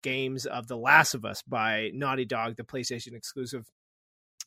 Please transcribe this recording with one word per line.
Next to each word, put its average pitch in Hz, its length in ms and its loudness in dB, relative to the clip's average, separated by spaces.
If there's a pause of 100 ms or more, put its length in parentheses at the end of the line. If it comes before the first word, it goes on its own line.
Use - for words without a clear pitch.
games 131 420 -2
of 120 220 -4
The 123 100 -6
Last 139 380 8
of 113 100 -6
Us 101 180 -6
by 110 520 0
Naughty 131 300 0
Dog, 113 320 -2
the 117 80 -10
PlayStation 120 500 -6
exclusive 120 560 -8 (760)